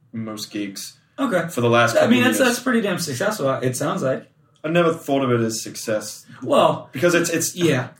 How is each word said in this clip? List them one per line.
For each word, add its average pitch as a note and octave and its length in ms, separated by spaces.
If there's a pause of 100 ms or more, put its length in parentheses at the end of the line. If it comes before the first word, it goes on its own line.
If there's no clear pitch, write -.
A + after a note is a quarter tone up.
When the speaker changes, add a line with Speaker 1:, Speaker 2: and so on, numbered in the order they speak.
(120)
Speaker 1:
most A2 380
gigs G2+ 480 (200)
Speaker 2:
Okay. - 300
Speaker 1:
for - 140
the A#2 80
last A#2 220
Speaker 2:
I - 80
Speaker 1:
couple - 100
Speaker 2:
mean, A#3+ 100
Speaker 1:
of B3 60
Speaker 2:
that's, - 120
Speaker 1:
years. B3+ 100
Speaker 2:
that's - 120
pretty A#3 220
damn F#3 160
successful, D3 520
it B2+ 260
sounds D#3+ 260
like. - 280 (320)
Speaker 1:
I D#3 60
never E3 240
thought C#3 320
of B2 60
it A#2+ 100
as A2+ 220
success. - 640 (160)
Speaker 2:
Well, C#3+ 500
Speaker 1:
Because E3+ 220
it's, E3 160
it's, - 260
Speaker 2:
yeah. D3 440